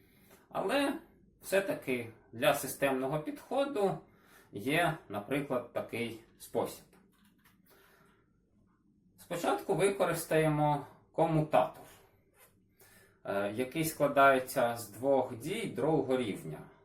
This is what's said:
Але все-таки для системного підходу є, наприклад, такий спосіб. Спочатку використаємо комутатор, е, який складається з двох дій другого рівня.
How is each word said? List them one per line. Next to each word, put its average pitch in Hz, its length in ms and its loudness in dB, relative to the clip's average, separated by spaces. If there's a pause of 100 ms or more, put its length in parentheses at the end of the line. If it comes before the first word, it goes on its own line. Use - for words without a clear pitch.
(480)
Але 277 500 0 (440)
все-таки 131 680 -2 (200)
для 135 220 2
системного 135 680 -2
підходу 226 760 -2 (540)
є, 156 460 0 (100)
наприклад, 123 640 -4
такий 113 480 -6 (180)
спосіб. - 460 -6 (2250)
Спочатку - 560 -2
використаємо 156 1120 2 (260)
комутатор, - 720 2 (1400)
е, 101 280 -2
який 127 320 -2
складається 135 920 4
з 113 120 -10
двох 127 480 0
дій 180 300 -4
другого 131 500 0
рівня. 87 420 -4 (260)